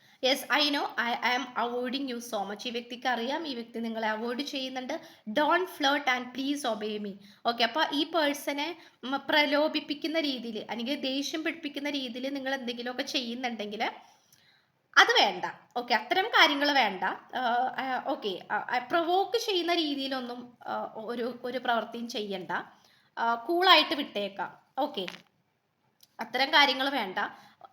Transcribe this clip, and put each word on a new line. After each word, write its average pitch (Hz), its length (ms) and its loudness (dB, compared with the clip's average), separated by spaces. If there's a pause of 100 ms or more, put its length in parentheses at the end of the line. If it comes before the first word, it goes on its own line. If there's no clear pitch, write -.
(260)
Yes, 269 120 4
I 285 320 2
know, 285 140 0
I 240 540 0
am 262 60 -2
avoiding 247 640 -2
you 247 120 -6
so 202 340 -4
much. 214 160 -8
ഈ - 20 -4
വ്യക്തിക്ക് 240 380 -6
അറിയാം 262 400 -2
ഈ 277 60 -6
വ്യക്തി 233 260 -8
നിങ്ങളെ 226 280 -4
അവോയ്ഡ് 233 340 -2
ചെയ്യുന്നുണ്ട്. 262 600 -6 (280)
Don't 302 340 4
flirt 285 400 2 (140)
and 247 80 -6 (100)
please 269 400 -2
obey 208 280 -6
me. 202 80 -6 (340)
ഓക്കെ, 233 180 2
അപ്പൊ 269 200 2 (100)
ഈ 285 100 0
പേഴ്സണെ, 302 720 -2 (260)
ഉം, 262 260 -4
പ്രലോഭിപ്പിക്കുന്ന 302 920 2
രീതിയിൽ 240 500 -4
അല്ലെങ്കിൽ 240 320 -4
ദേഷ്യം 277 420 -2
പിടിപ്പിക്കുന്ന 285 460 -4
രീതിയിൽ 262 440 -4
നിങ്ങൾ 269 220 -2
എന്തെങ്കിലുമൊക്കെ 247 480 -6
ചെയ്യുന്നുണ്ടെങ്കിൽ 240 880 -4 (1080)
അത് 392 100 10 (120)
വേണ്ട. - 260 2 (320)
ഓക്കെ, 240 160 0
അത്തരം 349 320 2
കാര്യങ്ങൾ 294 460 6
വേണ്ട. 202 320 2
ആ, - 360 -4 (400)
ആ, 254 280 -4
ഓക്കെ, 214 320 -2 (120)
ആ, 214 40 2
ആ, 240 220 -2
പ്രൊവോക്ക് 349 680 2
ചെയ്യുന്ന 349 280 0
രീതിയിലൊന്നും, 269 840 -2 (100)
ആ, 214 280 -4
ഒരു, 233 480 -6
ഒരു 247 140 -6
പ്രവൃത്തിയും 233 520 -2
ചെയ്യണ്ട. 190 420 -6 (680)
ആ, 233 180 2
കൂളായിട്ട് 330 600 6
വിട്ടേക്കാം. 202 640 -6 (220)
ഓക്കെ, 196 260 -2 (1120)
അത്തരം 247 340 -2
കാര്യങ്ങൾ 277 360 6
വേണ്ട. 214 280 -2 (560)